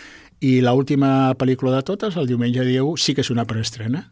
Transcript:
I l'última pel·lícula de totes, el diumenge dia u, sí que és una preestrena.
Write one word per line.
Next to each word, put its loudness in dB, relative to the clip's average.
I 4
l'última 2
pel·lícula 0
de -2
totes, -4
el -2
diumenge 0
dia 0
u, -2
sí 0
que -2
és -4
una -2
preestrena. -6